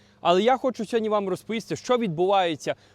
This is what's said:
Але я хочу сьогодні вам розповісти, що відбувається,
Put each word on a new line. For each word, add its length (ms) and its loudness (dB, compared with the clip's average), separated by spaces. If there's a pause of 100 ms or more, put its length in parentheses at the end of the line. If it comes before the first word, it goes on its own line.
(220)
Але 220 4
я 140 4
хочу 280 -4
сьогодні 240 -2
вам 200 0
розповісти, 460 -6
що 220 0
відбувається, 800 0 (200)